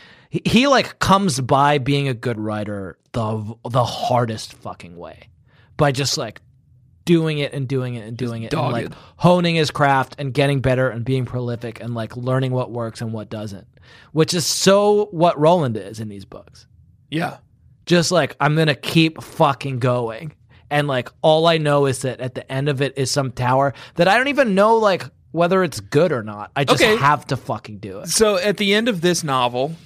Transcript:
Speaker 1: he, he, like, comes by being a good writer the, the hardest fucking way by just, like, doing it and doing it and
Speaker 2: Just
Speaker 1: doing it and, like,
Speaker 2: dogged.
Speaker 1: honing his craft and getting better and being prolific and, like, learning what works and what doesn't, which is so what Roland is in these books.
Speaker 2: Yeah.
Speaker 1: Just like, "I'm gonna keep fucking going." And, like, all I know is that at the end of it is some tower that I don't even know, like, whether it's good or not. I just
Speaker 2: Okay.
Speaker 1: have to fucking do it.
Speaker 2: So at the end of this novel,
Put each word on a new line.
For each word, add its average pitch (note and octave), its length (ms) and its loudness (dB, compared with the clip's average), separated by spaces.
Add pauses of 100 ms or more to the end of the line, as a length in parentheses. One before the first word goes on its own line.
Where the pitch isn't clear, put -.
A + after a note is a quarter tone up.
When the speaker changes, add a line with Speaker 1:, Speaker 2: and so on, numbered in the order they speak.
(300)
Speaker 1:
he, - 160 -4
he, A#3+ 220 4
like, C4 320 0
comes F#3 420 2
by C#3+ 380 2
being C#3 280 0
a C3+ 60 -2
good A2+ 260 -6
writer G#2 580 -8 (160)
the, A2 420 -6 (120)
the A#2+ 160 2
hardest A#2+ 680 -2
fucking F2 420 -18
way D#2+ 340 -18 (480)
by C#3+ 140 2
just, C3+ 260 -4
like, A#2 240 -10 (640)
doing D#3+ 340 2
it C#3+ 140 -4
and C3+ 140 -6
doing B2+ 280 -4
it G#2+ 120 -12
and A#2 100 -10
Speaker 2:
Just A#2+ 120 -6
Speaker 1:
doing A2+ 140 -8
it A2 100 -8
and, D3 180 -2
like, A#2 180 -4
Speaker 2:
dogged. - 60 -16 (220)
Speaker 1:
honing F3 380 4
his D#3 160 0
craft C#3 480 2
and C#3 140 -6
getting C#3 280 2
better C3 280 0
and A2+ 140 -6
being C3 220 -2
prolific A#2+ 560 -8
and, A#2+ 140 -8
like, A2+ 200 -8
learning B2+ 360 -2
what B2+ 200 -4
works A2+ 300 -8
and A2+ 100 -6
what G#2+ 180 -10
doesn't, G#2 380 -12 (440)
which D#3+ 220 2
is E3+ 120 -2
so G#3 640 4
what E3 280 2
Roland D3+ 360 4
is G#2+ 240 -10
in A2+ 80 -10
these G2+ 180 -16
books. - 420 -20 (420)
Speaker 2:
Yeah. D#3 280 -4 (480)
Speaker 1:
Just E3+ 260 2
like, D#3 280 0
"I'm D3 160 2
gonna D#3 200 2
keep D#3+ 460 0
fucking C#3 580 -2
going." B2 540 -4 (360)
And, D3 180 0
like, C3 220 -2 (120)
all D#3+ 240 4
I E3 120 4
know D3 280 2
is C3 180 0
that B2 180 -6
at B2+ 120 -6
the - 160 -12
end C3+ 200 -2
of C3+ 120 -2
it C3+ 160 -2
is C3+ 140 -2
some C3 220 -2
tower C3 400 2 (220)
that F3 120 2
I G3+ 100 6
don't C4 120 0
even B3+ 260 2
know, A3 220 6
like, G3+ 260 2 (280)
whether F3 320 2
it's C3+ 180 -4
good D3 320 0
or A#2 100 -4
not. G#2 320 -12
I C#3+ 80 0
just C#3+ 180 2
Speaker 2:
Okay. G#3+ 140 4
Speaker 1:
have D3 320 2
to C3+ 100 -2
fucking G#2+ 420 -10
do G2 200 -12
it. - 80 -12
Speaker 2:
So G#3 300 2
at G3 200 0
the G3+ 160 2
end A3+ 140 2
of F#3+ 140 -2
this F3 220 0
novel, C3 500 0 (120)